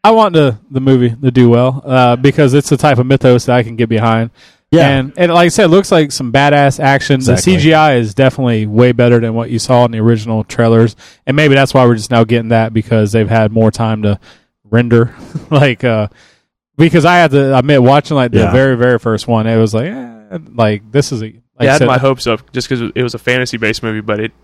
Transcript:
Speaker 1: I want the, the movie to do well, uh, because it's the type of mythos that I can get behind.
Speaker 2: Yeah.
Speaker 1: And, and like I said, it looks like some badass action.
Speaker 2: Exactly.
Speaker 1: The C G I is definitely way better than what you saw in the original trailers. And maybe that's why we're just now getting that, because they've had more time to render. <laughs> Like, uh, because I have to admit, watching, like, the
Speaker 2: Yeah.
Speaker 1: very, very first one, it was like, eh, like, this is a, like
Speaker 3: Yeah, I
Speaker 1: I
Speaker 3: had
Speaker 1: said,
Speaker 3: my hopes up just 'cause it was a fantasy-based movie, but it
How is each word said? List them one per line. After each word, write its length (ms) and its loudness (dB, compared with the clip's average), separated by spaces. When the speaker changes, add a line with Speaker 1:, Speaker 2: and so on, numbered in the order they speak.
Speaker 1:
I 80 2
want 220 -2
the, 240 0
the 120 -6
movie 300 0
to 200 -4
do 180 4
well, 360 0
uh, 320 2
because 360 0
it's 160 0
the 80 0
type 200 0
of 80 -2
mythos 400 2
that 100 0
I 80 0
can 140 -10
get 100 -2
behind. 440 -2
Speaker 2:
Yeah. 200 4
Speaker 1:
And, 260 -2
and 180 0
like 120 4
I 40 0
said, 160 0
it 40 2
looks 240 2
like 180 0
some 220 -8
badass 480 2
action. 340 0
Speaker 2:
Exactly. 380 0
Speaker 1:
The 60 0
C 40 0
G 100 4
I 220 4
is 180 -2
definitely 520 0
way 260 2
better 300 2
than 120 -4
what 160 -6
you 100 -4
saw 260 2
in 60 -4
the 80 -8
original 440 -2
trailers. 540 0
And 120 -2
maybe 180 2
that's 180 0
why 120 4
we're 100 4
just 160 -8
now 140 2
getting 240 -4
that, 240 0
because 400 -2
they've 160 0
had 240 0
more 180 2
time 300 -4
to 180 -2
render. 540 0
<laughs> 60 -20
Like, 340 0
uh, 240 -2
because 280 2
I 140 4
have 120 2
to 260 2
admit, 240 2
watching, 340 2
like, 160 0
the 80 0
Speaker 2:
Yeah. 120 0
Speaker 1:
very, 240 2
very 240 0
first 260 -4
one, 220 -2
it 80 -2
was 180 0
like, 120 -4
eh, 520 -14
like, 380 -4
this 220 -2
is 80 -8
a, 60 -10
like 60 -18
Speaker 3:
Yeah, 60 -20
I 40 0
Speaker 1:
I 80 2
Speaker 3:
had 60 2
Speaker 1:
said, 100 2
Speaker 3:
my 100 0
hopes 300 -2
up 240 -6
just 160 -8
'cause 140 -4
it 80 -4
was 120 -4
a 60 -12
fantasy-based 640 -4
movie, 200 -6
but 180 -4
it 140 -8